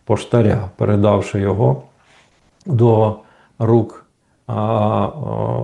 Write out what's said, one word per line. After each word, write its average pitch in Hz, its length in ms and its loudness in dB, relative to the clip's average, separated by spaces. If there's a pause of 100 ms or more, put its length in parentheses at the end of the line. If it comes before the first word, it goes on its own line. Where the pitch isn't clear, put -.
поштаря, 104 720 0
передавши 101 640 0
його 107 420 0 (840)
до 113 500 2 (440)
рук, 113 460 0 (420)
а, 117 60 -6
а, 107 580 -2 (520)